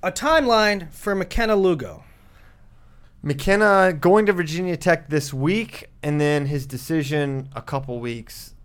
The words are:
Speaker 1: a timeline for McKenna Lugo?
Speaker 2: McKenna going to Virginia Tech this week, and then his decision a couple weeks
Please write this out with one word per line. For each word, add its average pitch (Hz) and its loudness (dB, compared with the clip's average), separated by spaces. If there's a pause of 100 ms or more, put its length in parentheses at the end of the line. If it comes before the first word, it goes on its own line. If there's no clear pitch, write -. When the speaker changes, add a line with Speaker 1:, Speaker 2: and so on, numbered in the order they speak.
Speaker 1:
a 180 -2
timeline 220 2
for - -4
McKenna 214 0
Lugo? 156 0 (1200)
Speaker 2:
McKenna 190 4
going 202 4
to 202 2
Virginia 175 -4
Tech 165 0
this 143 -2
week, 180 -2 (140)
and 147 0
then 147 2
his 139 -4
decision 139 -4
a - -10
couple 135 -8
weeks 117 -12 (120)